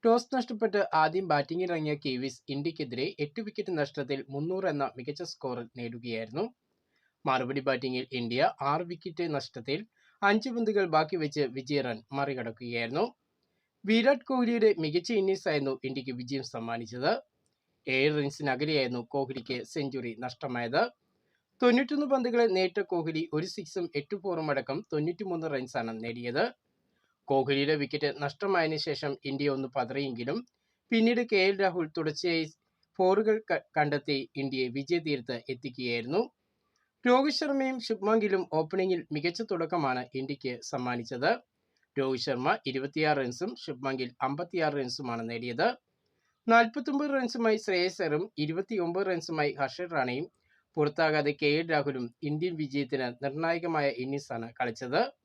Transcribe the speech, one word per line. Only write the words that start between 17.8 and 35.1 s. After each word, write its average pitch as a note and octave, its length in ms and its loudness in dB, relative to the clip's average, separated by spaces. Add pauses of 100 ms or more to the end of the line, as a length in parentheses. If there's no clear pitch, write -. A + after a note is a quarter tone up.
ഏഴ് C3+ 260 4
runs-ിനകലെയായിരുന്നു C#3 960 0
കോഹ്ലിക്ക് C3 540 -4
സെഞ്ചുറി B2+ 560 -4
നഷ്ടമായത്. B2 680 -2 (760)
തൊണ്ണൂറ്റൊന്ന് B3+ 420 6
പന്തുകളെ B3 420 4
നേരിട്ട F#3 320 4
കോഹ്ലി E3 540 0
ഒരു D#3 120 2
സിക്സും F3 500 -6
എട്ട് D3 200 -4
ഫോറും E3+ 360 -2
അടക്കം C3+ 420 -2
തൊണ്ണൂറ്റിമൂന്ന് E3 540 -2
runs-ാണ് B2 560 -4
നേടിയത്. A#2+ 480 -2 (760)
കോഹ്ലിയുടെ C#3 500 4
വിക്കറ്റ് C#3+ 440 -2
നഷ്ടമായതിനു D#3+ 580 0
ശേഷം D3 480 -4
ഇന്ത്യ C#3 240 0
ഒന്ന് C3+ 180 -2
പതറിയെങ്കിലും C3 800 -4 (440)
പിന്നീട് A#3 420 4
കെ A3 40 2
എൽ G3 260 4
രാഹുൽ F3 360 0
തുടർച്ചയായി D#3+ 560 0 (440)
ഫോറുകൾ G#3 540 4
ക-, E3 100 0 (160)
കണ്ടെത്തി C#3+ 580 0
ഇന്ത്യയെ C3 320 0
വിജയതീരത്ത് C3+ 840 -2